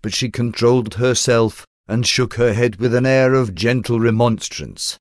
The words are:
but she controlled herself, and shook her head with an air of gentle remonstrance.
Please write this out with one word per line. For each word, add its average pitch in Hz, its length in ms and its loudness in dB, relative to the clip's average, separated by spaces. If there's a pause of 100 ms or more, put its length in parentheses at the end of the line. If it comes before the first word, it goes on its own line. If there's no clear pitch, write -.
but 110 100 -6
she 120 200 -4
controlled 120 640 0
herself, 117 720 0 (200)
and 113 200 -2
shook - 260 -2
her 117 200 2
head 110 240 0
with 117 180 0
an 123 100 2
air 131 300 4
of 120 180 0
gentle 117 460 -2
remonstrance. 113 1000 -2